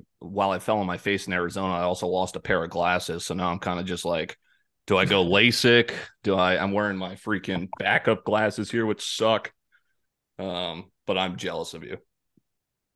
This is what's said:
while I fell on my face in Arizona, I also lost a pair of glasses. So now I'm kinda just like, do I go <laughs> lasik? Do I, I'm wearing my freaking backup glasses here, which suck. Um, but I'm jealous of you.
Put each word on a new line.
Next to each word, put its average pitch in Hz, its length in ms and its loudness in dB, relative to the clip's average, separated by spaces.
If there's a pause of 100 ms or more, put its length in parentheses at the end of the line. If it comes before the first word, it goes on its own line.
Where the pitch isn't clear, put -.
(180)
while 98 320 0
I 92 80 0
fell 107 200 0
on 98 80 0
my 87 100 -2
face 98 300 -2
in 95 80 -4
Arizona, 90 400 -2
I 87 80 -2
also 90 260 -2
lost 92 280 0
a 85 40 -10
pair 87 240 0
of 85 60 -8
glasses. 87 560 0
So 90 80 -6
now 90 180 0
I'm 87 80 -4
kinda 90 240 -4
just 90 220 -6
like, 82 300 -2 (500)
do 98 100 4
I 92 80 6
go 95 200 4
<laughs> - 20 2
lasik? 117 680 6 (320)
Do 101 120 2
I, 92 240 4
I'm 98 120 0
wearing 101 240 0
my 92 200 -8
freaking 95 520 -4 (100)
backup 98 460 2
glasses 107 460 0
here, 113 160 0
which 107 180 -2
suck. - 480 0 (840)
Um, 87 520 -6 (160)
but 95 120 0
I'm 92 180 -2
jealous 82 380 -6
of 80 100 -14
you. - 140 -12 (960)